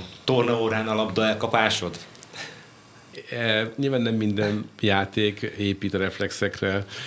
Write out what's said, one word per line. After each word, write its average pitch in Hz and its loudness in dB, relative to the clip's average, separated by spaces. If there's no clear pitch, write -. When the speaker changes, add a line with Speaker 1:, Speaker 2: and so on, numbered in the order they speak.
Speaker 1:
tornaórán 117 2
a 110 0
labda 110 2
elkapásod? 107 2
Speaker 2:
E, 113 0
nyilván 135 0
nem 113 2
minden 104 0
játék 101 2
épít 98 0
a 101 0
reflexekre. 98 0